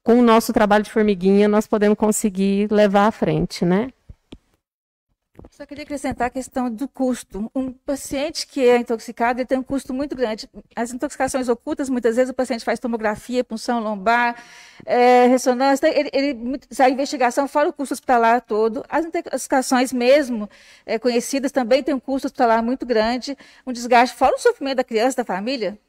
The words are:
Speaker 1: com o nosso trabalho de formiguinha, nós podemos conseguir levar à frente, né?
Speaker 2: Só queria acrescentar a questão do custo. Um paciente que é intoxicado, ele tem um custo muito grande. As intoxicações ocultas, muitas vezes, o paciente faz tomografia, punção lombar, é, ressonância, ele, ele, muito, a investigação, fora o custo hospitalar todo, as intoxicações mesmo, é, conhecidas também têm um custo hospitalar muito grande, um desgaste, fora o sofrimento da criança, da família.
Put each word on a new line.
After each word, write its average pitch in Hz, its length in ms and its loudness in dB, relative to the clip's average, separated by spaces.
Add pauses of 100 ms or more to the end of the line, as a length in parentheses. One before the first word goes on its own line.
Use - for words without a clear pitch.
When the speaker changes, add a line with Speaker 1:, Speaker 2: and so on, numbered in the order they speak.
Speaker 1:
com 240 200 4
o - 20 6
nosso 226 300 6
trabalho 214 320 2
de - 80 -16
formiguinha, 202 560 2
nós 208 180 2
podemos 208 320 2
conseguir 202 720 0
levar 208 380 4
à - 20 2
frente, 165 540 -2
né? 196 260 0 (1600)
Speaker 2:
Só 285 160 -20
queria 294 160 -16
acrescentar 262 460 -6
a - 20 -4
questão 254 400 -6
do 226 160 -8
custo. 240 680 -6
Um 262 180 -6
paciente 285 720 -6
que - 140 -6
é 247 160 6
intoxicado, 233 640 -4
ele 254 60 -4
tem 262 120 0
um 254 60 -6
custo 269 280 -6
muito 277 220 -6
grande. 226 340 -6 (260)
As 233 180 -6
intoxicações 262 560 -4
ocultas, 269 420 -4
muitas 240 260 0
vezes, 254 140 2
o 262 40 -8
paciente 247 300 -4
faz 233 140 -2
tomografia, 233 640 -4
punção 240 380 -4
lombar, 226 640 -2 (440)
é, 247 400 6
ressonância, 262 600 2
ele, 294 260 2
ele, 277 220 0
muito, 240 340 -8 (120)
a 262 80 6
investigação, 262 600 -2
fora 294 200 0
o 339 40 -4
custo 277 220 -6
hospitalar 233 480 2
todo, 220 460 -2
as 311 160 -2
intoxicações 269 880 -2
mesmo, 247 560 0 (380)
é, 220 140 -4
conhecidas 247 500 -2
também 254 320 0
têm 294 120 -2
um 254 60 -4
custo 269 280 -6
hospitalar 233 340 2
muito 247 240 -4
grande, 240 500 -2 (300)
um 254 60 -8
desgaste, 240 440 2
fora 294 200 2
o - 20 -8
sofrimento 269 380 0
da 254 80 4
criança, 240 320 0
da 240 80 -2
família. 208 540 -6 (100)